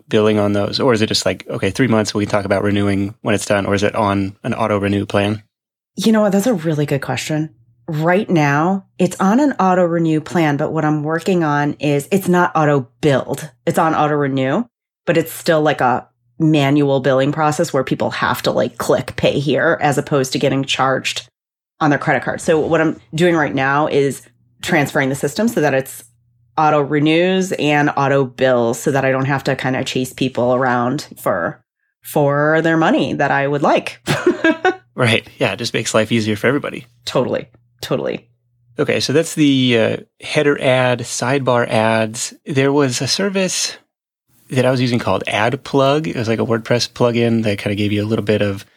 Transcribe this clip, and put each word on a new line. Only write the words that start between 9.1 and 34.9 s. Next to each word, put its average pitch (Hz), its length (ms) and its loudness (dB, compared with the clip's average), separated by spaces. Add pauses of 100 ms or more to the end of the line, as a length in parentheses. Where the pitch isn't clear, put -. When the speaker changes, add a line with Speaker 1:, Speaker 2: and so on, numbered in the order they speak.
Speaker 2:
on 196 200 2
an 285 140 2
auto 185 300 2
renew 165 380 2
plan, 156 360 0
but 147 140 -2
what 156 140 -2
I'm 151 180 0
working 165 400 0
on 147 360 0
is, 143 320 0
it's 190 160 0
not 175 280 2
auto 147 320 2 (140)
billed. 143 480 0 (160)
It's 170 140 0
on 160 160 2
auto 147 180 2
renew, 139 520 0 (400)
but 165 120 2
it's 160 140 0
still, 160 300 0
like, 151 200 0
a 127 260 0 (300)
manual 143 600 4
billing 135 320 2
process 156 420 0
where 135 100 0
people 123 280 -2
have - 320 -2
to, 143 80 0
like, 123 260 -2
click - 380 -2
pay - 240 0
here 143 420 0
as 143 160 2
opposed 139 360 -2
to 143 60 -4
getting 135 260 0
charged - 640 -4 (500)
on 156 100 2
their 139 100 2
credit 135 240 0
card. - 180 -6
So 160 180 2
what 156 220 2
I'm 160 180 -2 (140)
doing 170 220 2
right 147 200 0
now 139 320 0
is 139 340 -2 (400)
transferring 143 480 0
the 135 60 -2
system 214 320 -2
so 226 140 0
that 147 120 2
it's - 300 -4 (540)
auto 151 240 4
renews 165 720 2
and 147 440 0
auto 139 280 2
bills 123 540 0
so - 100 -2
that 135 140 0
I 131 80 2
don't 131 140 -2
have 135 180 -2
to 135 140 -2
kinda 131 260 -4
chase 127 300 -6
people 127 420 0
around 123 520 -2 (140)
for, 92 400 -4 (400)
for 151 600 2
their 165 160 0
money 165 360 2
that 147 180 0
I 139 160 0
would 143 140 -2
like. - 440 0
<laughs> - 760 0 (160)